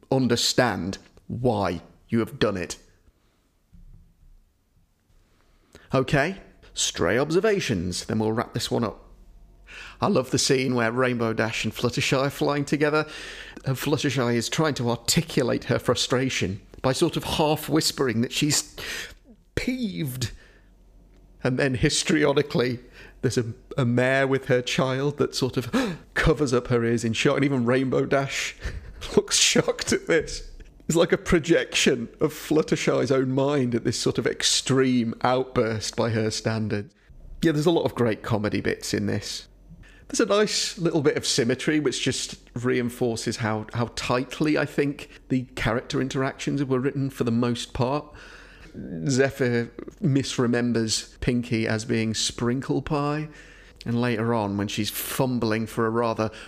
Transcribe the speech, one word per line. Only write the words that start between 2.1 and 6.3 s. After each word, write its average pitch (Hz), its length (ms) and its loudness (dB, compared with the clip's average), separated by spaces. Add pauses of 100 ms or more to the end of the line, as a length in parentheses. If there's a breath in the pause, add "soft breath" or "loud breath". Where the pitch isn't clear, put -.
have 117 220 -4
done 104 160 2
it. 85 200 -6 (3250 soft breath)
Okay, 143 440 2 (360 loud breath)